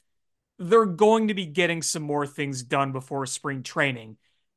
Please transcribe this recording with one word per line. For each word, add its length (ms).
they're 280
going 420
to 60
be 120
getting 360
some 200
more 240
things 360
done 300
before 340
spring 360
training. 540